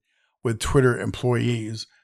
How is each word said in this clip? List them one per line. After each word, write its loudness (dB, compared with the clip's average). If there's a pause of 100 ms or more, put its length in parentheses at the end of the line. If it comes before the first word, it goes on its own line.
(440)
with -2
Twitter 4
employees, -2 (160)